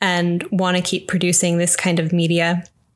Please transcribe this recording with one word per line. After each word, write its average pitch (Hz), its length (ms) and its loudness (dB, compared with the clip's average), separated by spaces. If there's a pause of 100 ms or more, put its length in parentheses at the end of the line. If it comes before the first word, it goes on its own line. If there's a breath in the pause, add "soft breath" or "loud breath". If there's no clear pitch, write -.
and 175 500 0
want 185 260 0
to 180 60 0
keep - 240 -4
producing 175 520 0
this 170 180 0
kind 175 240 0
of 160 120 -2
media. 170 520 0 (320)